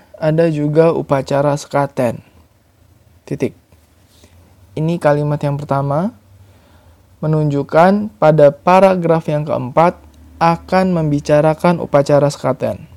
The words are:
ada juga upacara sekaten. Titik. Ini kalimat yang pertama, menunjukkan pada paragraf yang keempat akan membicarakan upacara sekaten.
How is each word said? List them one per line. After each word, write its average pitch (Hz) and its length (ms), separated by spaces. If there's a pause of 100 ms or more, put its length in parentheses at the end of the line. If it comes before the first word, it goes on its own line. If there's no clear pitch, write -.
(220)
ada 160 320
juga 151 400
upacara 139 640
sekaten. 139 640 (1040)
Titik. 139 320 (1200)
Ini 165 240
kalimat 147 400
yang 143 160
pertama, 143 560 (1120)
menunjukkan 156 960
pada 151 320
paragraf 180 720
yang 151 240
keempat 143 480 (400)
akan 180 560
membicarakan 156 880
upacara 143 480
sekaten. 123 560 (120)